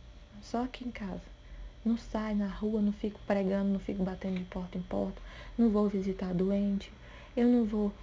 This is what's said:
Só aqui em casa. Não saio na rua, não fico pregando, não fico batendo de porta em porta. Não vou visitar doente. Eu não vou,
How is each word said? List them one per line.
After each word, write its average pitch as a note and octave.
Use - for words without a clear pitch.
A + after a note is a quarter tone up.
Só A#3
aqui B3+
em A#3+
casa. F#3
Não A3+
saio G#3+
na G3+
rua, G#3+
não G#3
fico G#3
pregando, G3
não G3
fico G3+
batendo F#3
de F3+
porta F3+
em F3+
porta. G3
Não A#3
vou G#3
visitar F#3+
doente. G3
Eu A#3+
não A#3+
vou, G#3